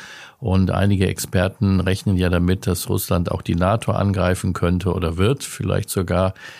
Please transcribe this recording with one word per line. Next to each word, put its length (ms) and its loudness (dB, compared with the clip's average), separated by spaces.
Und 320 2
einige 340 2
Experten 720 0
rechnen 380 0
ja 100 2
damit, 380 2
dass 240 -2
Russland 400 0
auch 100 -2
die 140 -2
nato 380 0
angreifen 600 0
könnte 400 0
oder 240 -2
wird, 260 0
vielleicht 460 -4
sogar 460 0